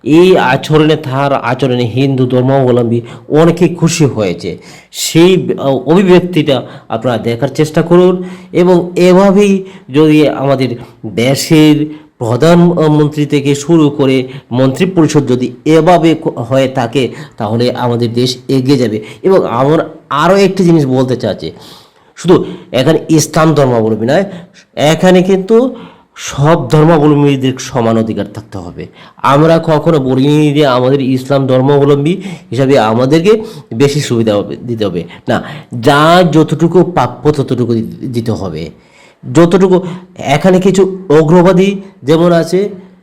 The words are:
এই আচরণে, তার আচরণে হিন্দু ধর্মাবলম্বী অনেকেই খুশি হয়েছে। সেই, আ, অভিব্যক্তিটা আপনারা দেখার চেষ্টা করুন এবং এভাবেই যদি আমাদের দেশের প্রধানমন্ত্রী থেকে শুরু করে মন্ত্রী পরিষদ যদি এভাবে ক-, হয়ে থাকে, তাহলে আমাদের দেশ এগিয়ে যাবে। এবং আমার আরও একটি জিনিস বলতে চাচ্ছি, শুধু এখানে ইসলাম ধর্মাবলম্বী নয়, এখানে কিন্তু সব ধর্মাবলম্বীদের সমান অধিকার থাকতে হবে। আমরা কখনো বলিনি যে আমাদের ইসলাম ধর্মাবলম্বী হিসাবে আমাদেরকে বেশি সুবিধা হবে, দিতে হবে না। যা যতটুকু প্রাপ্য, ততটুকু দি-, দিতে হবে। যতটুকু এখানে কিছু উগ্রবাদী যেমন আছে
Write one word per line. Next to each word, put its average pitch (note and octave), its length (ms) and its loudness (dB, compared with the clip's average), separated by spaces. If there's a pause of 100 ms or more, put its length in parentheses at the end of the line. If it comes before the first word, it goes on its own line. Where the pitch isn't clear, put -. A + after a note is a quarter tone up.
এই E3+ 340 4
আচরণে, D3+ 580 0
তার C#3 380 -4
আচরণে B2 500 -2
হিন্দু B2+ 440 -2
ধর্মাবলম্বী B2 760 0 (280)
অনেকেই E3 460 2
খুশি E3 300 0
হয়েছে। F#2+ 520 -4 (340)
সেই, - 580 2 (100)
আ, - 40 -8
অভিব্যক্তিটা D3+ 1000 0 (260)
আপনারা A2+ 280 -4
দেখার A#2 300 -4
চেষ্টা D3+ 340 -2
করুন F3+ 420 2 (280)
এবং F3 440 2
এভাবেই F#3+ 680 4 (300)
যদি D3+ 360 4
আমাদের B2+ 460 -2 (300)
দেশের D3 1000 0 (140)
প্রধানমন্ত্রী D3+ 1080 2
থেকে C#3+ 300 0
শুরু D#3 340 2
করে C3 380 0 (240)
মন্ত্রী C3 340 0
পরিষদ D#3 420 0
যদি B2 260 -2 (120)
এভাবে D#3+ 500 2
ক-, D3+ 120 -8
হয়ে C3 400 -2
থাকে, B2 460 -4 (240)
তাহলে A#2 340 -2
আমাদের A#2+ 420 -4
দেশ B2+ 240 -2 (100)
এগিয়ে C3+ 300 0
যাবে। A2 260 -2 (200)
এবং F#3 240 2
আমার C#3 420 0 (200)
আরও D#3+ 260 0
একটি G3 280 0
জিনিস E3 220 4
বলতে B2+ 300 -2
চাচ্ছি, F2+ 360 -6 (640)
শুধু E3+ 300 2 (260)
এখানে D3 280 0 (100)
ইসলাম D#3+ 440 2
ধর্মাবলম্বী A2+ 520 0
নয়, E3+ 200 0 (500)
এখানে F3 460 2
কিন্তু G3 540 0 (400)
সব D3 540 -2
ধর্মাবলম্বীদের C#3+ 920 2
সমান A2+ 380 -2
অধিকার G#2 360 -4
থাকতে G2+ 240 -16
হবে। E2+ 300 -14 (300)
আমরা D#3 460 2
কখনো D#3+ 360 0
বলিনি C#3 540 0
যে D3 140 2
আমাদের B2+ 340 0
ইসলাম C3 460 -2
ধর্মাবলম্বী C#3+ 720 2 (300)
হিসাবে C3 280 2
আমাদেরকে D3+ 640 2 (300)
বেশি C#3+ 280 0
সুবিধা A2+ 340 -2
হবে, F#2 200 -4
দিতে A2+ 300 -6
হবে F2 180 -6 (240)
না। A2 160 -2 (360)
যা D3+ 520 2
যতটুকু E3 520 0
প্রাপ্য, D3+ 480 -2
ততটুকু A#2+ 420 -4
দি-, A2+ 340 -6
দিতে A#2 240 -6
হবে। E2 380 -8 (640)
যতটুকু F3+ 540 2 (300)
এখানে F3+ 420 0
কিছু F#3+ 500 0
উগ্রবাদী F3+ 720 4 (220)
যেমন E3 280 2
আছে F3 380 0 (340)